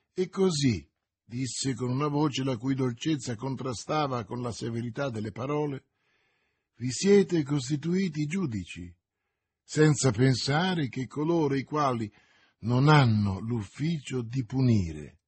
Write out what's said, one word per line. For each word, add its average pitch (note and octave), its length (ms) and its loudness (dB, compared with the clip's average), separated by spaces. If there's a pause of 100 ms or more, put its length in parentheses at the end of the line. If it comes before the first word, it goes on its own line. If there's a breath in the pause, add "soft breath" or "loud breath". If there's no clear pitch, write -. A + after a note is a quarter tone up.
(120)
"E F#3 160 -2
così", C#3 560 2 (400)
disse B2+ 500 -4
con B2 180 -4
una C#3+ 160 -2
voce C#3+ 340 0
la C3 140 -2
cui C3 180 -4
dolcezza B2+ 640 -4
contrastava C3 880 -4
con - 180 -8
la A#2+ 80 -4
severità A#2+ 600 -6
delle A2 200 -6
parole, C#3 540 -6 (880)
"vi B2 160 -6
siete F#3 540 4
costituiti D3+ 840 -2
giudici, A2 680 -6 (680)
senza D3+ 480 4
pensare C3+ 800 2
che B2+ 180 -6
coloro D3+ 480 0
i C3+ 80 -2
quali B2+ 480 -2 (500 soft breath)
non B2 280 4
hanno A2 500 6
l'ufficio B2 840 -4
di A#2 220 -4
punire G2 840 0